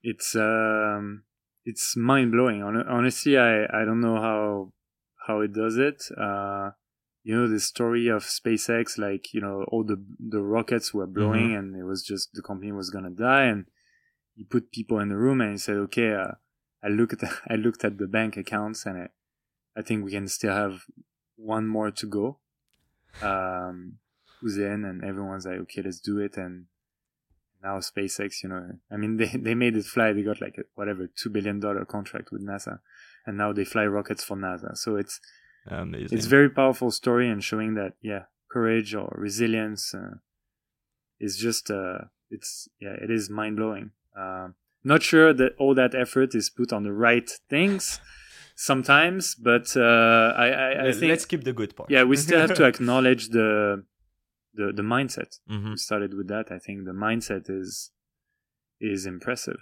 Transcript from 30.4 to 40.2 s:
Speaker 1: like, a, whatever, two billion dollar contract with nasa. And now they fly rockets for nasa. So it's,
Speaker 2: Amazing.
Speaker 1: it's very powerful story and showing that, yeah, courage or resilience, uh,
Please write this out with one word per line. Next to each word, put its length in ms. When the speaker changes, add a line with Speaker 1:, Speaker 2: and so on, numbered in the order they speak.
Speaker 1:
like, 160
a, 60
whatever, 320
two 220
billion 320
dollar 240
contract 460
with 140
nasa. 340
And 120
now 160
they 100
fly 220
rockets 380
for 120
nasa. 420
So 200
it's, 220
Speaker 2:
Amazing. 500
Speaker 1:
it's 120
very 220
powerful 420
story 380
and 140
showing 320
that, 260
yeah, 220
courage 420
or 240
resilience, 800
uh, 200